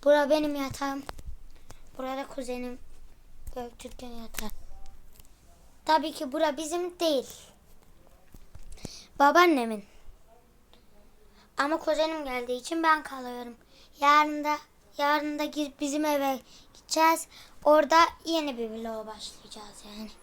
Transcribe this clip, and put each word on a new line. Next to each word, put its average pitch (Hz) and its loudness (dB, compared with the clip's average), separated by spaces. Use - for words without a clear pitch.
Bura 285 6
benim 302 2
yatağım. 277 -4
Burada 269 -6
kuzenim 247 -8
Göktürk'ün 240 -12
yatağı. 233 -8
Tabii 311 2
ki 277 -8
bura 311 0
bizim 349 -6
değil. 285 2
Babaannemin. 277 4
Ama 294 0
kuzenim 320 -2
geldiği 247 -6
için 330 -4
ben 311 4
kalıyorum. 247 -10
Yarın 294 6
da, 302 2
yarın 294 2
da 302 0
gi-, 285 -4
bizim 294 0
eve 277 0
gideceğiz. 320 2
Orada 302 8
yeni 302 -2
bir 226 -6
vloga 220 -10
başlayacağız 214 -16
yani. 214 -14